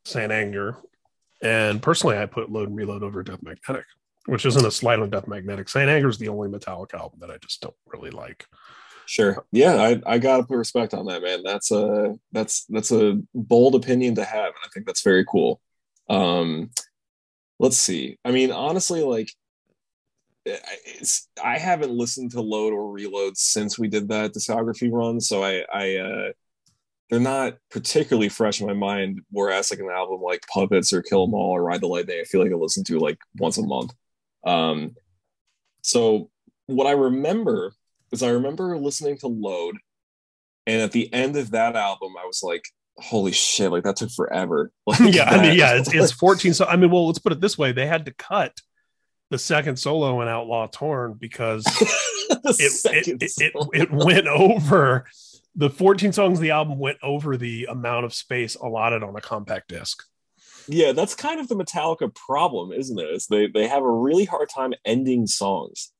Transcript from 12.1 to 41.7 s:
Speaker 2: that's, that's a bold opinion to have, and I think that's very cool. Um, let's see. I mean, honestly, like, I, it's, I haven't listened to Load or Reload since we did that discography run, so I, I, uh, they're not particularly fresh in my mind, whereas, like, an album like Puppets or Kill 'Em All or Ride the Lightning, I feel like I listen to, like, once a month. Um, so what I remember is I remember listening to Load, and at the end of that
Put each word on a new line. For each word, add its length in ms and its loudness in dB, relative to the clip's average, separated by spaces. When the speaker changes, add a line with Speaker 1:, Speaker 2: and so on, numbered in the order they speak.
Speaker 2:
that's, 380 -4
that's 240 -2
a 260 4
bold 400 6
opinion 400 2
to 80 -2
have, 220 -4
and 180 -10
I 100 -14
think 120 -12
that's 180 -6
very 220 4
cool. 340 0
Um, 600 0
let's 160 4
see. 480 -2
I 80 -2
mean, 200 2
honestly, 520 -2
like, 300 -2
I, 100 -8
it's, 420 -6
I 140 -2
haven't 340 -2
listened 400 -6
to 100 -6
Load 300 -2
or 200 -6
Reload 440 -6
since 420 -2
we 120 -2
did 200 -2
that 240 -2
discography 560 -2
run, 300 -2
so 240 -2
I, 300 -2
I, 240 -2
uh, 340 -6
they're 100 2
not 380 -2
particularly 600 0
fresh 320 -2
in 60 -4
my 60 -2
mind, 460 -2
whereas, 380 0
like, 120 -8
an 120 -8
album 280 -4
like 260 -4
Puppets 460 0
or 80 0
Kill 240 2
'Em 80 0
All 180 -2
or 100 0
Ride 200 -2
the 60 -2
Lightning, 340 -4
I 20 -6
feel 180 0
like 120 2
I 20 -2
listen 300 -2
to, 140 -2
like, 180 0
once 200 -2
a 60 -2
month. 280 -4
Um, 500 -2
so 480 2
what 200 0
I 40 4
remember 800 0
is 120 -6
I 60 2
remember 480 -2
listening 420 -4
to 80 -8
Load, 480 -6
and 160 2
at 120 0
the 200 0
end 220 0
of 160 -4
that 240 0